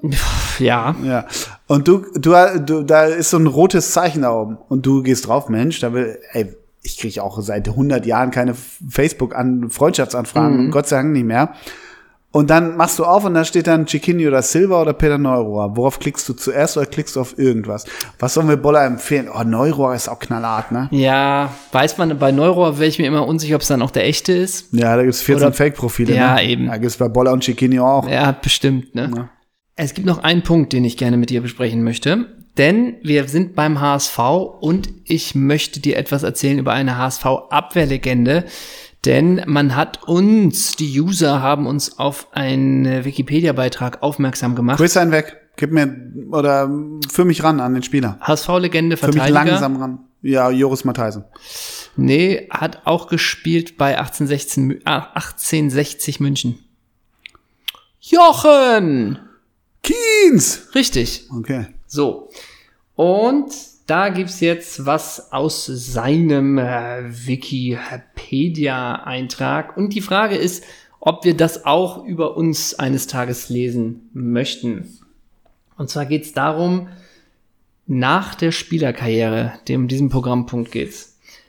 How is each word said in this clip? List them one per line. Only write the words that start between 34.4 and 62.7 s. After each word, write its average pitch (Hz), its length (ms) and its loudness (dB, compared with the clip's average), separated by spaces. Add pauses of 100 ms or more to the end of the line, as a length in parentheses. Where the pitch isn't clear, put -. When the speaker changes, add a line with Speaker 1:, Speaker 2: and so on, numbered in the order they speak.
Speaker 1:
und 180 480 -2 (140)
ich 160 300 -2
möchte 143 460 0
dir 147 160 0
etwas 143 280 -2
erzählen 139 340 -2
über 131 160 0
eine 127 240 -2
H-S-V-Abwehrlegende. 131 1500 0 (600)
Denn 151 420 4
man 143 300 2
hat - 320 -4
uns, 196 640 2
die 143 260 -2
User 160 400 0
haben 143 280 0
uns 139 320 -6
auf 143 320 -4
einen 135 720 0
Wikipedia-Beitrag 139 960 -2
aufmerksam 131 540 -2
gemacht. 123 220 0
Speaker 2:
Quiz 170 180 2
einen 170 160 4
weg. 156 240 0 (200)
Gib 151 140 -2
mir, 147 240 2 (380)
oder 139 360 2 (400)
führ 180 160 2
mich 170 200 2
ran 156 160 2
an 123 140 -2
den 131 100 -2
Spieler. 123 380 -2
Speaker 1:
H-S-V-Legende, 165 760 0
Speaker 2:
Führ 147 140 0
mich 151 120 2
Speaker 1:
Verteidiger. 147 300 4
Speaker 2:
langsam 135 240 0
ran. 131 220 -8 (220)
Ja, 131 300 2
Joris 131 340 0
Matthijsen. 113 380 -4 (720)
Speaker 1:
Nee, 147 560 2
hat - 360 -6
auch 165 200 0
gespielt 165 720 -2
bei 139 220 0
achtzehnhundertsechzehn 139 640 -4
Mü-, 139 180 -4
ah, 147 300 -2
achtzehnhundertsechzig 147 1040 -4
München. 139 400 -2 (1400)
Jochen! 247 1200 4 (640)
Speaker 2:
Kienz! 427 880 4
Speaker 1:
Richtig. - 540 -2 (100)
Speaker 2:
Okay. 117 280 -8 (200)
Speaker 1:
So. 143 440 -4 (640)